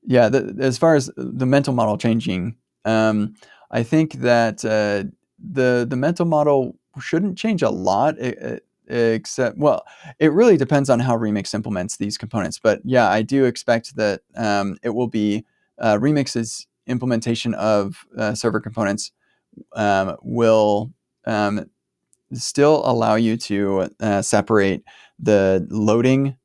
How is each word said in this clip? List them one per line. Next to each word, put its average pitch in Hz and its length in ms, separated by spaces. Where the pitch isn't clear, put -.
Yeah, 123 260
the, 127 300
as 131 200
far 165 160
as 135 200
the 127 300
mental 139 280
model 110 220
changing, 110 600
um, 107 500
I 117 140
think 156 300
that, 120 520
uh, 104 420
the, 127 500
the 131 80
mental 170 300
model 147 500
shouldn't 190 380
change 214 240
a 117 80
lot, 98 500
e-, 123 220
e-, 60 180
except, 117 720
well, 143 260
it 156 160
really 208 240
depends 139 320
on 120 100
how 123 160
Remix 104 380
implements 101 440
these 104 200
components. 107 400
But 107 260
yeah, 120 260
I 107 120
do 131 240
expect 117 500
that, 104 260
um, 101 460
it 117 80
will 117 180
be, 107 380
uh, 107 220
Remix's 127 640
implementation 120 680
of, 101 500
uh, 107 160
server 110 260
components, 104 520
um, 98 500
will, 113 680
um, 104 420
still 143 520
allow 113 280
you 113 240
to, 98 500
uh, 101 240
separate 101 600
the 95 500
loading 123 760